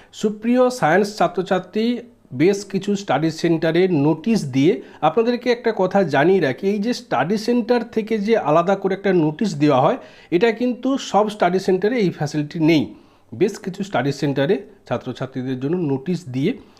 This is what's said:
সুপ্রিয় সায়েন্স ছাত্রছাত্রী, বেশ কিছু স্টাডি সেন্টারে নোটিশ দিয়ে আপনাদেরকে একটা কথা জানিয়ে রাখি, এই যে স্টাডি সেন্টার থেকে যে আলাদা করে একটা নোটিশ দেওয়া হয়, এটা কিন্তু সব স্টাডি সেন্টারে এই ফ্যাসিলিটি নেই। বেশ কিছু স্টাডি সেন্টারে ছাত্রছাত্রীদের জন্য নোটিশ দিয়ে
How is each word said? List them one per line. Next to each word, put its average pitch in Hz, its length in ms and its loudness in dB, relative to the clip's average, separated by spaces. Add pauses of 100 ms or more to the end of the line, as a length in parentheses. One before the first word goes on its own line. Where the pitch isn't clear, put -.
(140)
সুপ্রিয় 240 560 0
সায়েন্স 202 480 0
ছাত্রছাত্রী, 190 800 -2 (360)
বেশ 190 320 2
কিছু 196 300 -2
স্টাডি 160 360 -2
সেন্টারে 165 560 0
নোটিশ 160 580 0
দিয়ে 139 360 2 (200)
আপনাদেরকে 233 500 0
একটা 233 240 -2
কথা 196 280 2
জানিয়ে 156 360 4
রাখি, 143 280 -2
এই 208 120 0
যে 233 140 -2
স্টাডি 170 440 -2
সেন্টার 240 540 0
থেকে 220 260 -2
যে 214 200 0
আলাদা 170 380 2
করে 190 180 -2
একটা 196 200 0
নোটিশ 160 420 0
দেওয়া 143 260 4
হয়, 202 160 2 (340)
এটা 196 200 2
কিন্তু 247 460 -2
সব 214 320 0
স্টাডি 185 300 0
সেন্টারে 202 400 0
এই 185 100 2
ফ্যাসিলিটি 151 500 -4
নেই। 156 340 2 (400)
বেশ 175 260 0
কিছু 196 240 -8
স্টাডি 135 280 -2
সেন্টারে 143 520 0 (240)
ছাত্রছাত্রীদের 127 720 -6
জন্য 143 180 -2
নোটিশ 170 520 -4
দিয়ে 131 240 -2 (260)